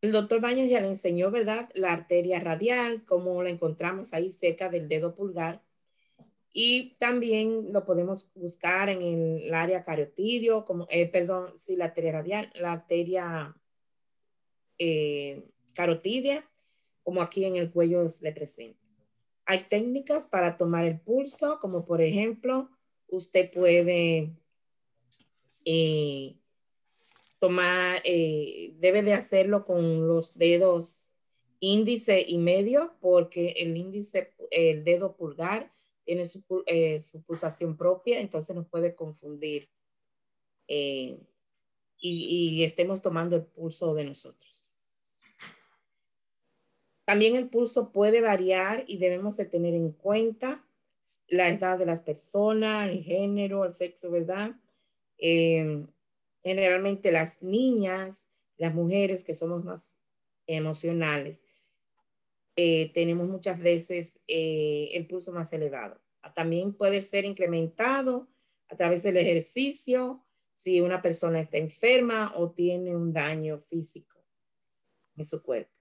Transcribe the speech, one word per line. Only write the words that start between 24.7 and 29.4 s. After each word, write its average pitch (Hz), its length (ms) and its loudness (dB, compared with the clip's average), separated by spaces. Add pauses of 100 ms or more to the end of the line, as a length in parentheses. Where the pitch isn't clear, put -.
eh, 151 720 0 (1040)
tomar, 180 680 2
eh, 156 720 0
debe 185 240 6
de 208 100 4
hacerlo 202 540 2